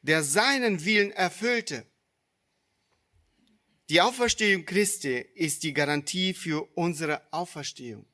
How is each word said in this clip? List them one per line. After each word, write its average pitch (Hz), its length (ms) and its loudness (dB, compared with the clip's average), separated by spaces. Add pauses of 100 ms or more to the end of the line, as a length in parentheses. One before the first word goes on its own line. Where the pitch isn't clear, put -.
der 160 200 4
seinen 208 600 2
Willen 202 260 4
erfüllte. 196 760 -2 (2000)
Die 160 120 6
Auferstehung 214 640 2
Christi 180 520 0 (180)
ist 156 300 -4
die 147 100 -4
Garantie 147 580 0
für 156 300 -4 (140)
unsere 160 440 -2 (120)
Auferstehung. 139 800 -10